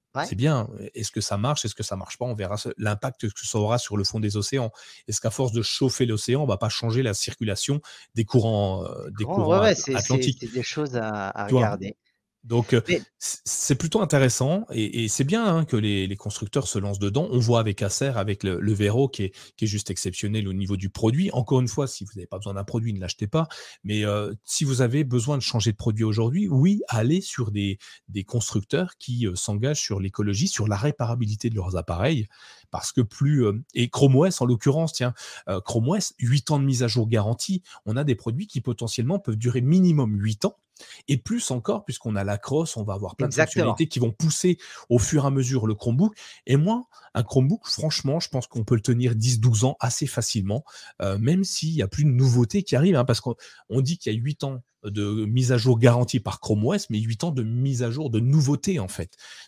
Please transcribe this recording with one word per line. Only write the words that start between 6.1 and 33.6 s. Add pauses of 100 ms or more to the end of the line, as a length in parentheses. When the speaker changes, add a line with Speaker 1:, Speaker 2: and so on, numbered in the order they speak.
Speaker 2:
on
va
pas
changer
la
circulation (320)
des
courants,
euh,
des
Speaker 1:
Courants,
Speaker 2:
courants
Speaker 1:
ouais,
ouais,
Speaker 2:
at-,
Speaker 1:
c'est,
c'est,
Speaker 2:
atlantiques ?
Speaker 1:
c'est
des
choses
à,
à
Speaker 2:
Tu
vois ?
Speaker 1:
regarder. (480)
Speaker 2:
Donc,
euh,
Speaker 1:
Mais (160)
Speaker 2:
c-,
c'est
plutôt
intéressant
et,
et
c'est
bien,
hein,
que
les,
les
constructeurs
se
lancent
dedans.
On
voit
avec
Acer,
avec
le,
le
Vero
qui
est, (220)
qui
est
juste
exceptionnel
au
niveau
du
produit.
Encore
une
fois,
si
vous
n'avez
pas
besoin
d'un
produit,
ne
l'achetez
pas. (340)
Mais,
euh, (120)
si
vous
avez
besoin
de
changer
de
produit
aujourd'hui,
oui,
allez
sur
des, (300)
des
constructeurs
qui,
euh,
s'engagent
sur
l'écologie,
sur
la
réparabilité
de
leurs
appareils. (420)
Parce
que
plus,
euh, (140)